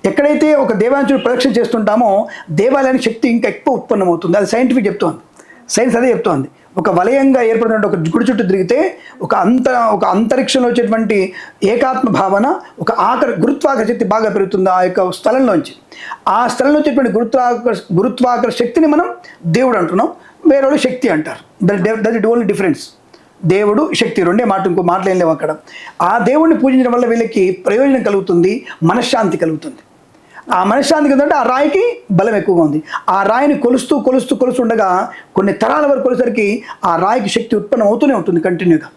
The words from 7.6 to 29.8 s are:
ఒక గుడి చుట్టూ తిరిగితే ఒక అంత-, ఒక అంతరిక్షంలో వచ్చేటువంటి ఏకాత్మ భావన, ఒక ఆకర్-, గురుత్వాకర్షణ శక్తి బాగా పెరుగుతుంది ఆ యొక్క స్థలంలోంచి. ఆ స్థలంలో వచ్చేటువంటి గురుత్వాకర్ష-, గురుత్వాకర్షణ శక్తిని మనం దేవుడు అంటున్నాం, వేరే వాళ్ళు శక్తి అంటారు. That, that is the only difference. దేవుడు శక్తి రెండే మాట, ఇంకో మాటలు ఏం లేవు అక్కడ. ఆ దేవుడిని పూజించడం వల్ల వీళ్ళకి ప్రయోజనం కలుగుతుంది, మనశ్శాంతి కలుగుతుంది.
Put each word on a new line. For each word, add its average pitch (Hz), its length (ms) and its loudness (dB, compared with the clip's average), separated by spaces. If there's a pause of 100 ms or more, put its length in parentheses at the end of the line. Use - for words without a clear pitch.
ఒక 196 80 0
గుడి 165 300 0
చుట్టూ 208 180 0
తిరిగితే 190 540 0 (240)
ఒక 202 140 -2
అంత-, 240 340 2
ఒక 220 360 0
అంతరిక్షంలో 240 640 0
వచ్చేటువంటి 220 640 0 (300)
ఏకాత్మ 240 460 0
భావన, 202 460 0 (240)
ఒక 170 120 -2
ఆకర్-, 214 500 0
గురుత్వాకర్షణ 269 480 0
శక్తి 226 160 -2
బాగా 220 240 0
పెరుగుతుంది 190 400 0
ఆ 185 120 2
యొక్క 185 300 0
స్థలంలోంచి. 226 600 0 (540)
ఆ 226 200 2
స్థలంలో 285 320 2
వచ్చేటువంటి 277 320 0
గురుత్వాకర్ష-, 233 840 -2
గురుత్వాకర్షణ 240 680 0
శక్తిని 311 220 2
మనం 302 180 2 (400)
దేవుడు 233 320 2
అంటున్నాం, 185 320 0 (380)
వేరే 277 140 6
వాళ్ళు 285 180 2
శక్తి 254 300 -2
అంటారు. - 560 -6
That, 190 180 2
that 214 240 0
is 226 80 0
the 208 100 0
only 233 180 2
difference. 190 340 0 (680)
దేవుడు 208 480 2
శక్తి 214 300 -2
రెండే 190 200 2
మాట, 190 240 0
ఇంకో 175 140 0
మాటలు 185 280 0
ఏం 185 100 0
లేవు 165 120 2
అక్కడ. 156 240 0 (460)
ఆ 196 160 2
దేవుడిని 302 420 2
పూజించడం 254 320 2
వల్ల 240 140 2
వీళ్ళకి 220 460 0
ప్రయోజనం 254 520 0
కలుగుతుంది, 196 640 0 (180)
మనశ్శాంతి 208 540 0
కలుగుతుంది. 156 380 -6 (760)